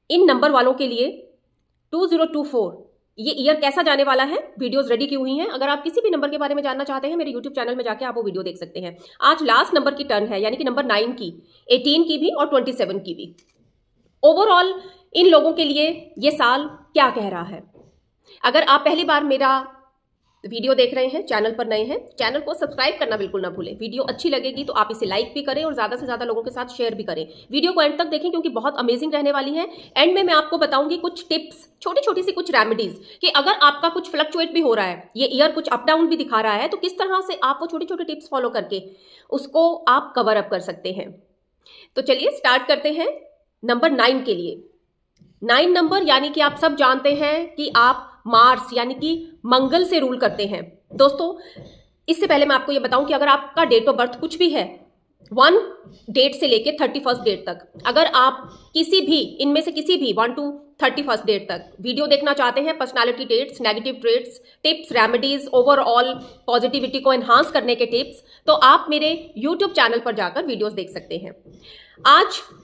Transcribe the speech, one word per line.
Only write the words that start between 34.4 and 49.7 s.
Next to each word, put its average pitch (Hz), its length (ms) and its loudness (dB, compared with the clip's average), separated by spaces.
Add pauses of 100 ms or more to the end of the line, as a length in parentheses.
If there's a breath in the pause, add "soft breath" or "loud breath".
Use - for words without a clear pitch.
भी 330 80 0
हो 254 140 2
रहा 202 120 0
है, 175 300 -10
ये 262 100 0
ईयर 285 260 2
कुछ 320 160 -6
अप - 180 -2
डाउन 320 200 4
भी 330 100 0
दिखा 247 240 -2
रहा 220 140 0
है, 233 140 -2
तो 415 80 -6
किस - 220 -6
तरह 381 220 -2
से 370 240 -8
आप 277 160 -2
वो 330 60 -6
छोटे-छोटे 339 380 -8
टिप्स 302 260 -12
फॉलो 254 200 -2
करके 196 320 -6 (480 loud breath)
उसको 320 580 0
आप 269 280 2
कवर 214 200 2
अप 208 140 -2
कर 185 100 -4
सकते 185 320 -10
हैं। 190 180 -10 (840 soft breath)
तो 262 60 -2
चलिए 277 280 0
स्टार्ट 262 360 0
करते 294 260 2
हैं 359 280 -4 (440)
नंबर 240 260 2
नाइन 254 320 2
के 226 120 -2
लिए। 170 360 -10 (760)
नाइन 277 280 4
नंबर 359 300 2
यानी 285 280 2
कि 302 100 -4
आप 294 160 2
सब 320 200 0
जानते 262 380 2
हैं 302 400 -2
कि 294 220 -8
आप 240 300 2 (200)
मार्स 240 480 4
यानी 240 200 -2
कि 311 380 -6 (140)
मंगल 269 380 4